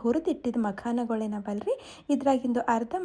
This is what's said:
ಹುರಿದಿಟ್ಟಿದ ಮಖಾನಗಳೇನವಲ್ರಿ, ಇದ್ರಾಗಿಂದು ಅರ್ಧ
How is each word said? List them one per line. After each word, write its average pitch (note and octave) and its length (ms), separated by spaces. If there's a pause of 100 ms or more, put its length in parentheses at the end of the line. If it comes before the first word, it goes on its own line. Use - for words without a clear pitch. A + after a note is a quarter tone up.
ಹುರಿದಿಟ್ಟಿದ A#3+ 640
ಮಖಾನಗಳೇನವಲ್ರಿ, G#3+ 1080 (400)
ಇದ್ರಾಗಿಂದು C4 480 (140)
ಅರ್ಧ A#3 180 (100)